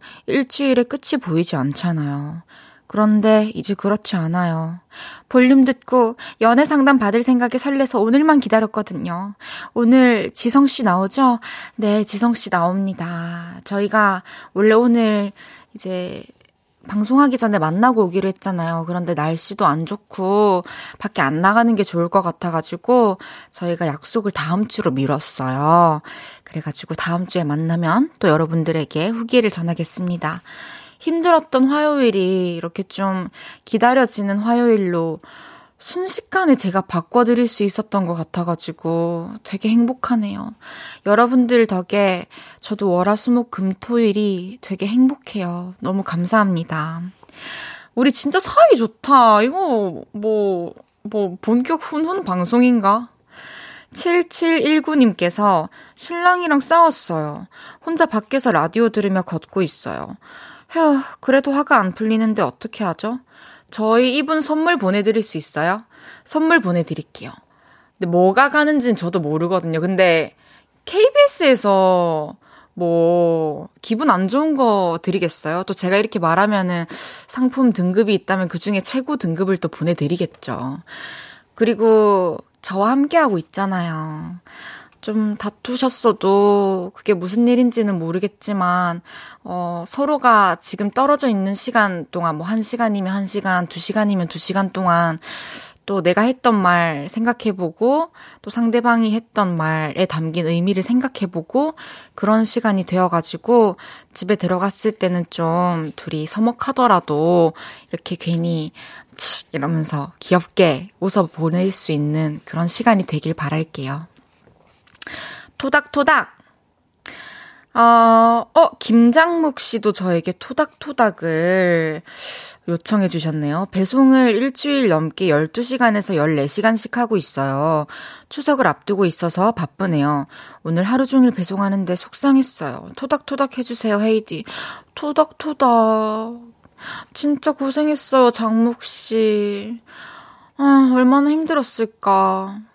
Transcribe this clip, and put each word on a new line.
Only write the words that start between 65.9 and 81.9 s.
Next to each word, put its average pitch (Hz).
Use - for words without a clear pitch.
선물 320
보내드릴게요. 170
근데 175
뭐가 190
가는지는 294
저도 175
모르거든요. 165
근데 180
케이비에스에서 196
뭐 170
기분 240
안 185
좋은 294
거 196
드리겠어요? 175
또 196
제가 185
이렇게 214
말하면은 180
상품 -
등급이 185
있다면 185
그중에 190
최고 262
등급을 185
또 170
보내드리겠죠. 151
그리고 214